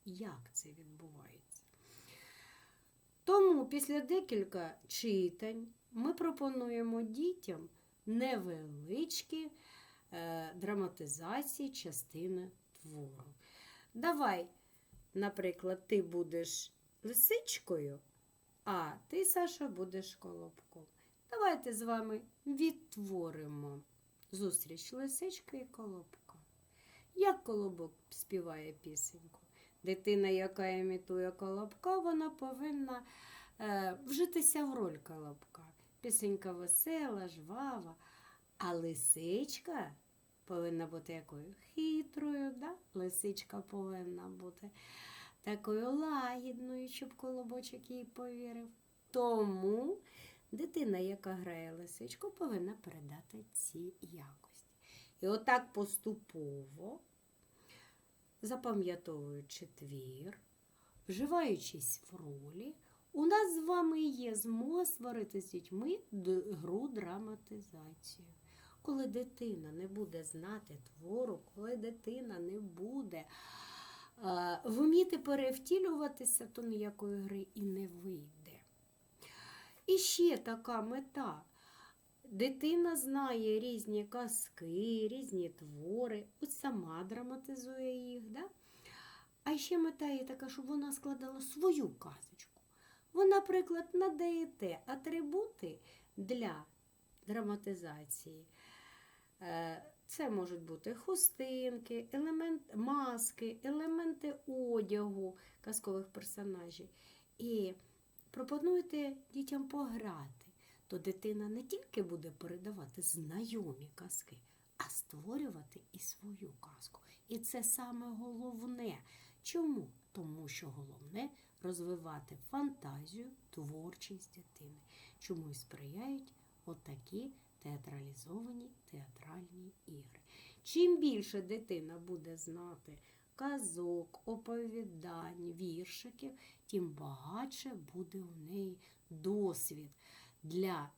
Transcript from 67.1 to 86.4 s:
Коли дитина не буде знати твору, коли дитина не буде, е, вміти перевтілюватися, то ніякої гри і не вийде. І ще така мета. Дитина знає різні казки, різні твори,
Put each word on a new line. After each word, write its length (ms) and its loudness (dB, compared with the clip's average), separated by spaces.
Коли 260 0
дитина 640 -4
не 160 -6
буде 360 -6
знати 600 -8
твору, 560 -4
коли 200 -4
дитина 640 -6
не 200 -4
буде, 580 -6
е, 1500 -4
вміти 540 8
перевтілюватися, 1400 2
то 80 -6
ніякої 600 -2
гри 320 -4
і 80 -8
не 260 0
вийде. 720 -10
І 120 10
ще 400 8
така 440 -2
мета. 600 -4
Дитина 720 4
знає 640 4
різні 460 0
казки, 1080 0
різні 380 -2
твори, 760 -4